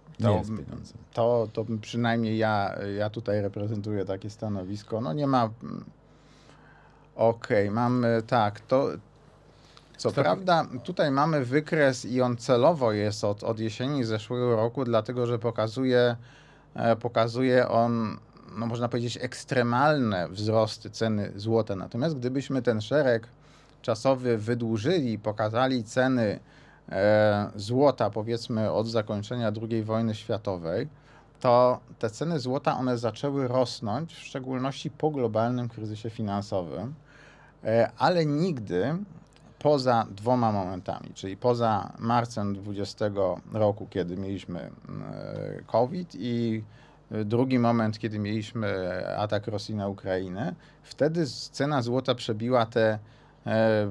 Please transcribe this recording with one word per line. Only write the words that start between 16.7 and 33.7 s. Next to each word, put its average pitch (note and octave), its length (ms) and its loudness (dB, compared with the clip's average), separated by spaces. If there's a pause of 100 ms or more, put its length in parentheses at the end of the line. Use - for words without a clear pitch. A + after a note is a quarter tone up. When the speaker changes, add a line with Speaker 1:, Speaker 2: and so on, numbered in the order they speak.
Speaker 2:
e, A#2 220 2
pokazuje A#2+ 720 2
on, A#2 500 2 (400)
no, A#2 80 -4
można A#2 220 -2
powiedzieć, A#2+ 320 -4
ekstremalne A#2+ 1080 2
wzrosty G#2+ 640 0
ceny G#2 460 -2
złota. G#2+ 400 0
Natomiast A#2+ 400 -4
gdybyśmy B2+ 460 -4
ten A2 180 2
szereg C3 460 2 (560)
czasowy B2 560 2
wydłużyli A#2 760 0
i G#2 60 -2
pokazali A2+ 680 0
ceny, B2 560 2 (480)
e, G#2 680 4
złota, A#2+ 540 2
powiedzmy, A2 640 -2
od G#2+ 160 0
zakończenia A2 640 -2
drugiej A2 320 -4
wojny A2 300 -2
światowej, G2+ 720 -4 (520)
to B2 400 6 (180)
te A2 120 -2
ceny D#3+ 300 -2
złota, C3 380 -2
one B2+ 200 0
zaczęły C3 500 -2
rosnąć, B2 640 -2